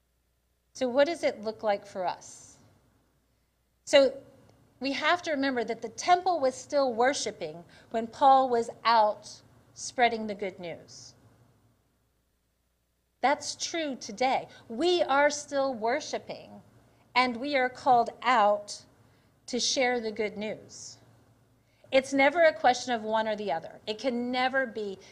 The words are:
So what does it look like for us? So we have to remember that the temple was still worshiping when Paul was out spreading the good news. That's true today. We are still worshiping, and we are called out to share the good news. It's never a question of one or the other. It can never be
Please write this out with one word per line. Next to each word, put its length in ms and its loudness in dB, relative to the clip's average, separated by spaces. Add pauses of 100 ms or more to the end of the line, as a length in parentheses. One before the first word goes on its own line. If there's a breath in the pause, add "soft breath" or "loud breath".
(720)
So 160 -4
what 180 4
does 160 -4
it 220 -2
look 180 -8
like 240 0
for 180 -8
us? 520 -10 (1300)
So 280 6 (680)
we 100 -4
have 320 0
to 80 -6
remember 320 -2
that 180 -6
the 80 -10
temple 520 2
was 140 0
still 380 -2
worshiping 680 -2 (280 loud breath)
when 140 -4
Paul 440 4
was 200 0 (140)
out 460 4 (460)
spreading 520 -2
the 80 -6
good 240 -10
news. 540 -16 (2000)
That's 340 0
true 400 -6
today. 540 -2 (180 loud breath)
We 360 0
are 260 4
still 440 -2
worshiping, 760 -6 (680 soft breath)
and 220 2
we 180 -6
are 140 2
called 400 2 (120)
out 600 2 (640 soft breath)
to 140 -6
share 400 0
the 120 -6
good 260 -6
news. 600 -10 (920 soft breath)
It's 220 2
never 320 4
a 80 6
question 400 0
of 100 -4
one 240 0
or 80 -2
the 160 -6
other. 340 -8
It 140 -8
can 320 -4
never 340 0
be 320 -8 (140 loud breath)